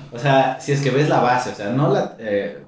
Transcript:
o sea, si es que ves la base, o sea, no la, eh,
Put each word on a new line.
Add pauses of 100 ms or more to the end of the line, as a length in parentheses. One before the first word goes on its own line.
(120)
o
sea,
si
es
que
ves
la
base,
o
sea,
no
la,
eh,